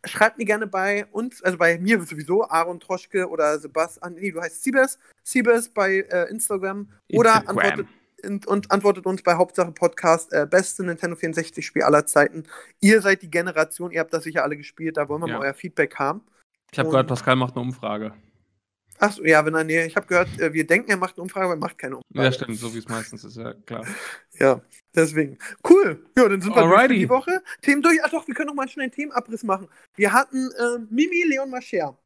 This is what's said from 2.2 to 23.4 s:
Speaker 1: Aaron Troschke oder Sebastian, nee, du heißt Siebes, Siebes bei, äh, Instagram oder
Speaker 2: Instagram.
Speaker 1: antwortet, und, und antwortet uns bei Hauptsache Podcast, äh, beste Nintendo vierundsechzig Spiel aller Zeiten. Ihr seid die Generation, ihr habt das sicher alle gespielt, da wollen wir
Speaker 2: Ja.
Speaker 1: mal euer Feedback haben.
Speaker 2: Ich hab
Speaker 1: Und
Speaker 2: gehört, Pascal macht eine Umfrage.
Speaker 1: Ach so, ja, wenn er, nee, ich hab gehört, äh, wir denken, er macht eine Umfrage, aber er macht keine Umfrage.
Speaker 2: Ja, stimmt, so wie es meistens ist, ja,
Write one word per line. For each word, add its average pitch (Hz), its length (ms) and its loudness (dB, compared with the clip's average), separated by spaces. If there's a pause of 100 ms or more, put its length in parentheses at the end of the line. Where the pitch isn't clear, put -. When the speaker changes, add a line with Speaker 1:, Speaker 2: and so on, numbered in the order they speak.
Speaker 1:
Aaron 170 300 -2
Troschke 185 500 -6
oder 151 300 0
Sebastian, 160 560 -6
nee, 190 160 -8
du 165 100 -10
heißt 170 220 -10
Siebes, 269 380 0 (240)
Siebes 233 460 2
bei, 190 380 0
äh, 175 220 -2
Instagram 202 580 -4 (240)
oder 220 280 6
Speaker 2:
Instagram. - 80 -10 (100)
Speaker 1:
antwortet, 71 280 0 (380)
und, - 220 -8
und 202 240 -2
antwortet 196 360 2
uns 190 160 -2
bei 175 120 4
Hauptsache 175 380 0
Podcast, 170 600 2
äh, 151 160 2
beste 190 360 0
Nintendo 170 320 -6
vierundsechzig 160 500 -6
Spiel - 160 -4
aller 147 240 4
Zeiten. 147 380 2 (360)
Ihr 208 220 6
seid 190 200 2
die 170 80 -16
Generation, 170 600 -2
ihr 165 80 -4
habt 160 140 -4
das 160 100 -2
sicher 156 220 -2
alle 147 120 -4
gespielt, 156 400 -10
da 147 120 -2
wollen 151 140 -6
wir 120 60 -6
Speaker 2:
Ja. 117 100 -6
Speaker 1:
mal 135 80 -4
euer 135 80 -4
Feedback - 420 -4
haben. 151 240 -4 (500)
Speaker 2:
Ich - 80 -10
hab 143 80 0
Speaker 1:
Und 160 60 -2
Speaker 2:
gehört, 131 160 4
Pascal 127 260 2
macht 127 220 -2
eine 123 60 -6
Umfrage. 107 520 -8 (840)
Speaker 1:
Ach 208 140 2
so, 156 120 -14
ja, 156 200 6
wenn 160 100 -2
er, 160 80 0
nee, 160 220 0
ich 160 100 -8
hab - 140 -2
gehört, 175 320 0
äh, 156 140 -2
wir 160 120 -2
denken, 175 240 0
er 202 60 2
macht 185 220 -6
eine 175 60 -12
Umfrage, 190 200 -4
aber 180 100 -2
er 156 40 -8
macht - 180 -8
keine 131 200 -10
Umfrage. 131 280 -4
Speaker 2:
Ja, 131 80 4
stimmt, 117 240 -8
so 113 180 -10
wie 117 40 -10
es 113 100 -14
meistens 113 360 -10
ist, 110 120 -18
ja, 113 160 -12